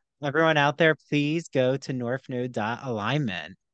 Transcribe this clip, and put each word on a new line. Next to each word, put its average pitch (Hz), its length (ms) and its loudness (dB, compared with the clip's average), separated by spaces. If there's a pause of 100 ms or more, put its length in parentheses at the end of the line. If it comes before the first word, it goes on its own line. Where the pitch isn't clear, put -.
(240)
everyone 156 340 2
out 143 200 4
there, 160 180 4 (140)
please 151 380 0
go 131 300 2
to 135 160 -8
north 123 360 -6
node 123 220 -4
dot 117 320 -4
alignment, 107 720 -4 (180)